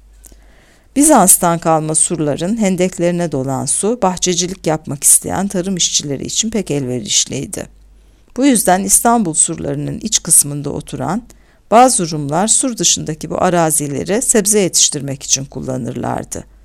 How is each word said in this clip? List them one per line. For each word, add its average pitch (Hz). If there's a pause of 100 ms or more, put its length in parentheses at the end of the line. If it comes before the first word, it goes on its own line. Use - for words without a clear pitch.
(960)
Bizans'tan 190
kalma 156
surların 160
hendeklerine 175
dolan 135
su, 214
bahçecilik 180
yapmak 156
isteyen -
tarım 185
işçileri 147
için -
pek 220
elverişliydi. 127 (720)
Bu 254
yüzden 196
İstanbul 208
surlarının 147
iç -
kısmında 143
oturan 147 (480)
bazı 220
Rumlar 156
sur 233
dışındaki 160
bu -
arazileri 165
sebze 208
yetiştirmek 139
için 139
kullanırlardı. 127 (220)